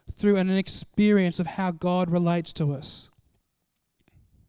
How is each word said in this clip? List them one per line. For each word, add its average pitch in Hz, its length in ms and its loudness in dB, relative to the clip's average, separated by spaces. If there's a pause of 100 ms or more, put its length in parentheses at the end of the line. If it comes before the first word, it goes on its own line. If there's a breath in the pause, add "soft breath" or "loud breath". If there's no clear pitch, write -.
(120)
through 208 240 2
an 185 140 2
experience 190 920 2
of 175 80 -2
how 185 240 -4
God 180 400 -2
relates 170 420 0
to 147 200 -2
us. - 360 -12 (1400)